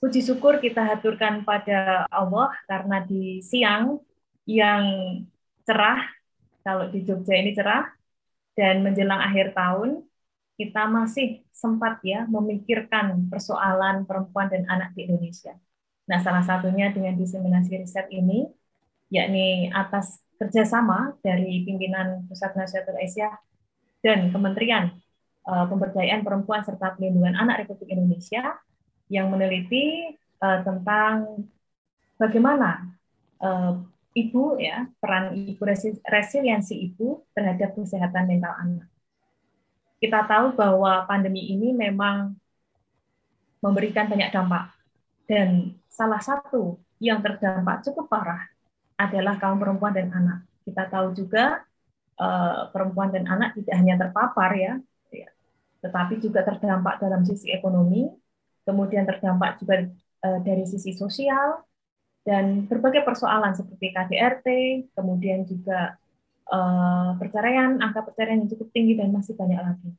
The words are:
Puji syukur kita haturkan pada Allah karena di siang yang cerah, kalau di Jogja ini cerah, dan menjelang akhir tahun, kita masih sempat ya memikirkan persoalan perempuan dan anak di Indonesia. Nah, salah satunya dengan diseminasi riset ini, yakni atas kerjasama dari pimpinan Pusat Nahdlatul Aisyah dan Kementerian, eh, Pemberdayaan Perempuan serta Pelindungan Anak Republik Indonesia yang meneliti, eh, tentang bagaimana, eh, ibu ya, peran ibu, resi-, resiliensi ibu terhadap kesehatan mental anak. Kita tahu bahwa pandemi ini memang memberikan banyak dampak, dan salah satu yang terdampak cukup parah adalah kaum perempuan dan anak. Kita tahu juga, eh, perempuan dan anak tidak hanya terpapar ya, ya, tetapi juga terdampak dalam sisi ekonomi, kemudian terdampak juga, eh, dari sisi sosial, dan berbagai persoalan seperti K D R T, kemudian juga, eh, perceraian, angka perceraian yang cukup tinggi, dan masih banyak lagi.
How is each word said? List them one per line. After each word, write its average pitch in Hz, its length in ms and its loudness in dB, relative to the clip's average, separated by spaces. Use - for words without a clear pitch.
Puji 262 240 2
syukur 285 320 4
kita 233 240 0
haturkan 214 640 0
pada 196 640 2
Allah 196 400 2
karena 190 400 -2
di 185 400 -4
siang 240 560 2
yang 208 320 4
cerah, 220 400 2
kalau 185 240 -2
di 190 160 -6
Jogja 185 320 2
ini 202 160 2
cerah, 208 320 0
dan 190 240 4
menjelang 196 400 2
akhir 190 320 2
tahun, 196 480 0
kita 214 320 -2
masih 226 640 -2
sempat 220 480 -2
ya 202 240 -2
memikirkan 214 1040 0
persoalan 190 800 0
perempuan 190 400 -2
dan 180 240 -2
anak 185 240 -2
di 175 80 -10
Indonesia. 170 480 -4
Nah, 180 80 2
salah 180 240 2
satunya 185 480 0
dengan 190 240 -2
diseminasi 180 720 0
riset - 240 -6
ini, 190 400 0
yakni 190 560 2
atas 196 480 -2
kerjasama 220 800 2
dari 180 400 0
pimpinan 185 640 -4
Pusat 190 320 -8
Nahdlatul 190 400 -4
Aisyah 208 400 -4
dan 190 320 4
Kementerian, 202 640 0
eh, 180 240 0
Pemberdayaan 190 560 0
Perempuan 196 400 -2
serta 190 320 -6
Pelindungan 180 400 2
Anak 220 320 0
Republik 196 240 -10
Indonesia 185 640 -2
yang 190 160 0
meneliti, 190 880 0
eh, - 480 -2
tentang 208 800 0
bagaimana, 226 640 4
eh, 180 320 0
ibu 247 400 2
ya, 170 320 -4
peran 190 320 -2
ibu, 196 320 -8
resi-, 202 320 -2
resiliensi 214 800 0
ibu 220 400 -6
terhadap 196 400 -2
kesehatan 180 560 -2
mental 175 240 0
anak. 175 320 -6
Kita 220 240 2
tahu 226 320 4
bahwa 190 560 4
pandemi 190 320 0
ini 220 320 0
memang 202 640 -2
memberikan 208 480 2
banyak 202 240 0
dampak, 180 400 0
dan 185 480 2
salah 220 320 -2
satu - 560 -4
yang 220 160 2
terdampak 190 640 -2
cukup 285 240 -6
parah 180 400 -4
adalah 196 400 0
kaum 196 240 0
perempuan 196 320 0
dan 185 240 0
anak. 180 320 0
Kita 190 240 -6
tahu 190 240 -2
juga, 214 480 0
eh, 185 460 0
perempuan 190 400 -2
dan 185 160 -2
anak 214 320 -2
tidak 190 160 -4
hanya 180 320 4
terpapar 202 480 0
ya, 202 240 -2
ya, - 160 -18
tetapi 180 400 -2
juga 214 240 2
terdampak 190 560 0
dalam 185 240 2
sisi 202 240 -4
ekonomi, 190 560 2
kemudian 196 480 0
terdampak 185 480 0
juga, 185 320 0
eh, 185 240 -2
dari 185 240 0
sisi 190 240 -8
sosial, 269 720 -2
dan 196 480 0
berbagai 240 320 2
persoalan 214 560 0
seperti - 320 -8
K 185 160 -6
D 185 60 -6
R 254 140 4
T, - 20 0
kemudian 185 560 -2
juga, 180 480 -4
eh, 180 720 2
perceraian, 254 640 0
angka 220 240 -2
perceraian 220 400 0
yang 208 80 -2
cukup 220 160 -12
tinggi, 226 320 4
dan 196 80 2
masih 202 240 -2
banyak 180 240 0
lagi. 180 420 -4